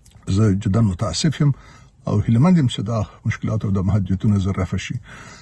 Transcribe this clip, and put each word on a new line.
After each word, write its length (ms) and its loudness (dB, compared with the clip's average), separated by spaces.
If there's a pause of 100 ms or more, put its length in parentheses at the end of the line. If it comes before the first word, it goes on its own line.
(280)
زه 260 2
جداً 280 0
متاسف 600 0
یم 100 4 (560)
او 120 0
هیله 200 2
مند 180 6
یم 100 4
چې 140 -4
دا 220 -2 (220)
مشکلات 400 -4
او 60 0
دا 100 0
محدودیتونه 560 2
زر 140 0
رفع 260 -4
شي. 180 -8 (460)